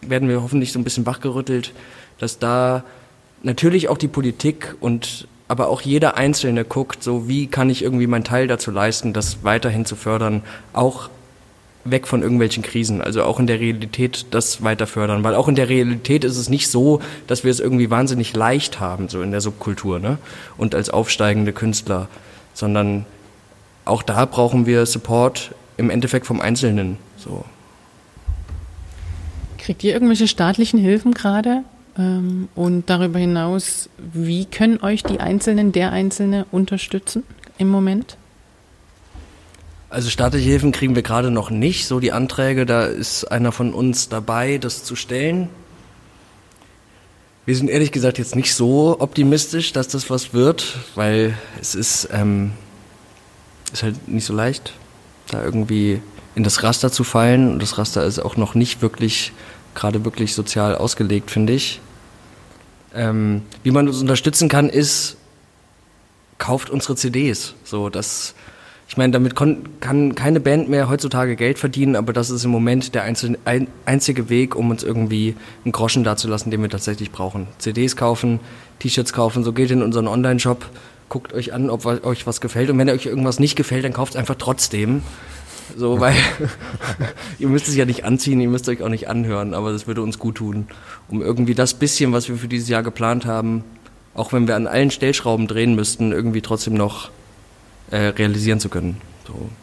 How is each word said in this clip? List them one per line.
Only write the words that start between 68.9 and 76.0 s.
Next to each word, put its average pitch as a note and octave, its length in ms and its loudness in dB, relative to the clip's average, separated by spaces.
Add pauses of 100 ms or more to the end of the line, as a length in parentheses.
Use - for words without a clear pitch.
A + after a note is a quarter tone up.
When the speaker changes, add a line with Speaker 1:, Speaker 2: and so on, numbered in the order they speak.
Speaker 1:
meine, B2+ 160 4
damit B2+ 220 2
kon-, - 340 2 (100)
kann C#3 360 2
keine D3 240 2
Band C#3 300 2
mehr C#3 200 2
heutzutage B2+ 460 0
Geld A#2+ 240 0
verdienen, C3+ 360 2
aber A2+ 180 0
das A#2+ 180 0
ist A#2+ 120 -4
im B2 80 2
Moment A#2+ 440 2
der A2 80 0
einzel-, A#2 420 -2
ein-, B2+ 220 0 (180)
einzige B2+ 440 0
Weg, B2 260 2
um A#2 160 2
uns A2+ 100 -2
irgendwie A2 540 0 (280)
einen B2 80 -2
Groschen A2+ 320 2